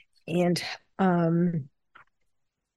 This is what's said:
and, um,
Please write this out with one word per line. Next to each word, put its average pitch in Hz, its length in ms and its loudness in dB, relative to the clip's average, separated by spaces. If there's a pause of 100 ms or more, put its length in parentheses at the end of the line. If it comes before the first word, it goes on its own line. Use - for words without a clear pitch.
(260)
and, 175 340 0 (380)
um, 170 720 2 (1080)